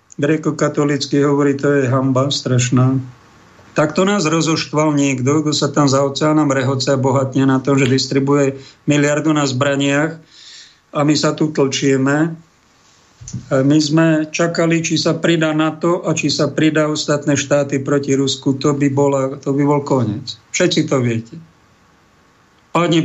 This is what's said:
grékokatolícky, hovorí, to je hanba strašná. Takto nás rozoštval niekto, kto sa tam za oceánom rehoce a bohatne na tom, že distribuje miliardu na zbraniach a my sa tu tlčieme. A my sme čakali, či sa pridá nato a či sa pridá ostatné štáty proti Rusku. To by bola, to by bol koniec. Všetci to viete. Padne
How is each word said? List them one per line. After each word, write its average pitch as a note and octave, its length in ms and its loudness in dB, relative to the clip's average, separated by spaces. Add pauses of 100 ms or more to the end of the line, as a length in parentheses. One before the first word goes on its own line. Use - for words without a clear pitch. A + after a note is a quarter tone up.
(220)
grékokatolícky, D3+ 1040 -2
hovorí, C#3+ 320 2
to C#3+ 240 0
je B2+ 80 0
hanba C3 400 0
strašná. B2+ 720 0 (680)
Takto - 320 0
nás G3 240 0
rozoštval D#3 640 0
niekto, C#3+ 500 0
kto D3 140 -2
sa C#3+ 160 -2
tam D3 160 2
za C3+ 160 2
oceánom D3+ 480 0
rehoce C3+ 400 0
a C3+ 80 2
bohatne C3 480 0
na C3+ 160 2
tom, C#3 160 2
že C3+ 80 2
distribuje C3+ 720 0 (240)
miliardu D3 480 2
na D3 160 0
zbraniach C#3 720 0 (720)
a D#3 160 -4
my D3+ 80 4
sa D3+ 160 0
tu D3+ 240 -2
tlčieme. C#3 800 0 (1120)
A C3+ 160 0
my D3 160 4
sme D#3 480 2
čakali, E3 560 -2
či D#3+ 160 -2
sa D#3+ 160 0
pridá D#3 400 0
nato D#3+ 480 -2
a E3+ 80 -4
či D3+ 160 -2
sa C#3 240 -2
pridá D3+ 400 0
ostatné D3 480 -2
štáty C#3 400 0
proti C#3 320 -2
Rusku. C3+ 480 0
To D3 160 0
by C#3 160 0
bola, C#3 480 0
to C#3 160 -4
by C#3+ 80 0
bol D3 240 2
koniec. A2+ 480 -2 (160)
Všetci - 400 0
to C#3 80 0
viete. A#2+ 400 -4 (1400)
Padne E3+ 300 2